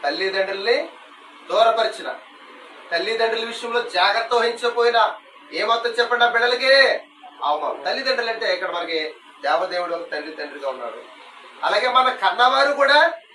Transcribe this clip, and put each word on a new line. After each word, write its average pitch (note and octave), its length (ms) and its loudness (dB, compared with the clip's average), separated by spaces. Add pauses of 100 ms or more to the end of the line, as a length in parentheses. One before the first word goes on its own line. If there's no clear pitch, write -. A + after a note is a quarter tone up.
తల్లిదండ్రుల్ని G3 840 -2 (600)
దూరపరిచిన, A3+ 640 2 (760)
తల్లిదండ్రుల A3+ 520 0
విషయంలో A#3 380 -4
జాగ్రత్త G#3 520 0
వహించకపోయినా A#3 800 2 (380)
ఏమవుతుందో A#3 500 -2
చెప్పండి A#3+ 220 2
ఆ A#3 40 4
బిడ్డలకి? B3 720 4 (440)
అవమానం. D3 420 -2
తల్లిదండ్రులు B3 440 -2
అంటే G3+ 240 -2
ఇక్కడ F3+ 160 -6
మనకి E3 440 -6 (280)
దేవదేవుడు E3+ 520 -2
ఒక E3+ 180 -8
తల్లి D#3 200 -8
తండ్రిగా C#3+ 360 -10
ఉన్నాడు, A#2+ 300 -10 (680)
అలాగే G#3 240 0
మన B3+ 200 4
కన్నవారు B3+ 640 2
కూడా C#4+ 400 4 (220)